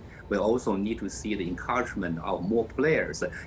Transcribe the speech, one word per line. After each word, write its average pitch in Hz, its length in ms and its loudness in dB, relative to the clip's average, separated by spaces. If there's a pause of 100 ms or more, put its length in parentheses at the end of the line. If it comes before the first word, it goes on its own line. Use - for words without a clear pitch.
(280)
We 101 80 2
also 110 400 4
need 107 240 0
to 101 80 -2
see 107 260 -2
the 95 140 -2
encouragement 90 720 -2
of 92 280 -2
more 113 160 4
players 135 600 2 (220)